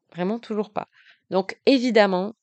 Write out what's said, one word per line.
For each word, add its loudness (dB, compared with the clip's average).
Vraiment, -6
toujours -8
pas. -8
Donc, -4
évidemment, 2